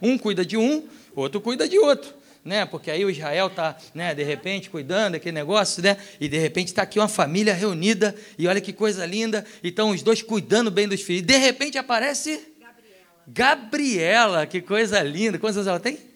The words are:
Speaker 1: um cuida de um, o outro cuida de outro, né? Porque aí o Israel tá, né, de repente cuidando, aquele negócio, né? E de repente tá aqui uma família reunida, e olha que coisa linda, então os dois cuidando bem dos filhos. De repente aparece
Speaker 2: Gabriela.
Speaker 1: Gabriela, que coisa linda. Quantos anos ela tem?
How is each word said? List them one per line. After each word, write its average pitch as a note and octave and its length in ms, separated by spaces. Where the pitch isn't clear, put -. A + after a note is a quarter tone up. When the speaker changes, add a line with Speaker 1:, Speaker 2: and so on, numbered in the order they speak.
Speaker 1:
um A#3+ 160
cuida F#3 300
de F#3+ 100
um, D4 280
o C#3 60
outro C#3 220
cuida B3 260
de F#4 100
outro, C#4+ 360
né? F#3+ 220
Porque D#3+ 260
aí F3 140
o G3 60
Israel D#3+ 400
tá, E3 260
né, E3 200
de C#3+ 80
repente D3+ 480
cuidando, F3 460
aquele E3+ 180
negócio, F3 480
né? G3 140
E C#3+ 80
de D3 100
repente D#3+ 340
tá G#3 100
aqui F#3+ 160
uma G#3 100
família F#3+ 440
reunida, G3 600
e E3 80
olha F#3+ 140
que G3 120
coisa G3 320
linda, G#3+ 400
então G#3+ 280
os E3+ 120
dois A3+ 200
cuidando G#3+ 480
bem G3+ 180
dos G3 140
filhos. F3+ 200
De B3+ 140
repente C4 400
aparece C4+ 640
Speaker 2:
Gabriela. - 460
Speaker 1:
Gabriela, A3 1200
que F3 140
coisa G3+ 420
linda. E3+ 360
Quantos G#3+ 180
anos G3+ 100
ela F3 140
tem? C#4 180